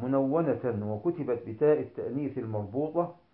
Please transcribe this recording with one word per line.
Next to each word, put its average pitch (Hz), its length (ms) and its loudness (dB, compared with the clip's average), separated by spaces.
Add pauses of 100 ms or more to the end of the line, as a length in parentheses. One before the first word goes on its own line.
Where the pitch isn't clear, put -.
منونة 131 880 2
وكتبت 123 560 -2
بتاء 147 320 4
التأنيث 131 580 -4
المربوطة 120 760 -2 (200)